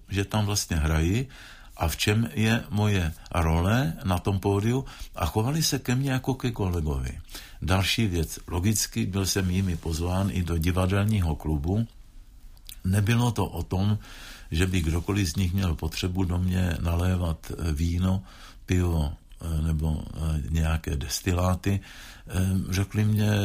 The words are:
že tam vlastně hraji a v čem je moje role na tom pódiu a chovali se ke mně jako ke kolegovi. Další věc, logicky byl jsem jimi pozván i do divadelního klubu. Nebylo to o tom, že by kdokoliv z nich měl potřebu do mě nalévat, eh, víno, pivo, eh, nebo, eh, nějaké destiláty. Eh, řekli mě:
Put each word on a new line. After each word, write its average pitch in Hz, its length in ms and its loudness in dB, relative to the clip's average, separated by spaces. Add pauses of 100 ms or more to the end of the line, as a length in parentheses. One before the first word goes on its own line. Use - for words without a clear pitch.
že 98 160 0
tam 107 200 0
vlastně 101 320 0
hraji 80 500 2 (500)
a 85 100 0
v 80 100 -2
čem 110 360 2
je 110 360 2
moje 101 440 2 (180)
role 85 640 2 (100)
na 90 160 2
tom 101 200 0
pódiu 104 460 2 (300)
a 87 100 -2
chovali 131 380 0
se 139 160 0
ke 123 160 0
mně 139 160 0
jako 131 220 0
ke 123 180 -2
kolegovi. 76 680 -2 (420)
Další 95 460 2
věc, 85 400 -2
logicky 107 580 0
byl 95 200 -2
jsem 92 240 0
jimi 92 280 0
pozván 87 540 -2
i 90 120 0
do 85 140 0
divadelního 92 760 2
klubu. 78 520 0 (960)
Nebylo 107 480 4
to 98 140 0
o 82 180 -6
tom, 101 340 2 (540)
že 85 160 2
by 92 140 2
kdokoliv 85 480 0
z - 60 -6
nich 92 180 0
měl 92 220 2
potřebu 90 480 -2
do 85 140 0
mě 90 440 2
nalévat, 87 720 0
eh, - 220 -2
víno, 87 500 2 (420)
pivo, 85 480 2 (280)
eh, 80 200 -2
nebo, 78 420 0 (120)
eh, 78 340 -2
nějaké 80 460 0
destiláty. 90 840 0 (480)
Eh, 110 60 -12 (400)
řekli 101 320 0
mě: 104 260 4 (140)